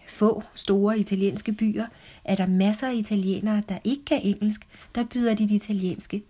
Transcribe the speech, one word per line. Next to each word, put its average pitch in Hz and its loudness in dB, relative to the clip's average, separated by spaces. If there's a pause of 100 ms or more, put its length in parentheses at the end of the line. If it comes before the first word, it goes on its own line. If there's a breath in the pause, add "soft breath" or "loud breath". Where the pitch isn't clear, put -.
få 214 0 (100)
store 202 2
italienske 196 -2
byer 214 0 (400 loud breath)
er 190 2
der 185 0
masser 196 2
af 254 -2
italienere, 208 0
der 185 -4
ikke 277 -2
kan - 0
engelsk, 214 -2 (280 loud breath)
der 240 0
byder 240 0
dit 214 2
italienske 202 -2